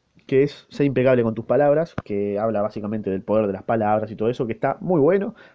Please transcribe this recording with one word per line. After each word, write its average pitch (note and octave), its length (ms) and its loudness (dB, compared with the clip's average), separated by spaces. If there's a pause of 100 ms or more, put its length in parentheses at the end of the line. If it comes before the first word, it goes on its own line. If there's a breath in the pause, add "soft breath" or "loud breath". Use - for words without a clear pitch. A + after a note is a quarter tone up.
(260)
que C3+ 160 2
es - 260 -4
Sé - 160 -2
impecable B2+ 380 4
con A2+ 120 0
tus A2 120 -8
palabras, D3 480 2 (100)
que G2+ 340 -4
habla G#2+ 220 -2
básicamente G#2 480 -6
del F#2+ 140 -2
poder G#2+ 240 0
de G2 80 -2
las F#2+ 80 -10
palabras G#2+ 480 0
y G#2 60 -10
todo A2 120 -2
eso, B2 180 -2
que A2+ 60 -6
está C#3 280 -4
muy E3+ 200 0
bueno. F#3+ 340 2 (200 loud breath)